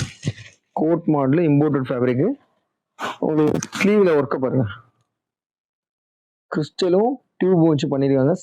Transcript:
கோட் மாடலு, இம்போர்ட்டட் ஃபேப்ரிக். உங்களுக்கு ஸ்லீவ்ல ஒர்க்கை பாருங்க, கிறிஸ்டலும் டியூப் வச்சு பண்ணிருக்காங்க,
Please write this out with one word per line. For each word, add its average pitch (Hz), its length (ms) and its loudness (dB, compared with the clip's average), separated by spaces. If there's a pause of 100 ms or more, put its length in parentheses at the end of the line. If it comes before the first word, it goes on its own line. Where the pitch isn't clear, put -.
(800)
கோட் 165 340 -2
மாடலு, 143 360 0
இம்போர்ட்டட் 143 400 0
ஃபேப்ரிக். 127 340 0 (1000)
உங்களுக்கு 151 340 0 (200)
ஸ்லீவ்ல 196 400 2
ஒர்க்கை 139 260 -4
பாருங்க, 123 200 0 (1900)
கிறிஸ்டலும் 185 600 0 (280)
டியூப் 180 280 4
வச்சு 147 260 0
பண்ணிருக்காங்க, 135 480 2